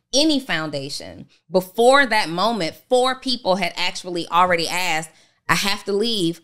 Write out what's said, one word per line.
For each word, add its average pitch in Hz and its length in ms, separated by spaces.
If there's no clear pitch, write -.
any 294 260
foundation. 147 880
Before 233 540
that 214 240
moment, 180 460
four 254 320
people 233 380
had 180 180
actually 175 540
already 170 400
asked, 165 400
"I 160 60
have 196 300
to 202 80
leave. 202 500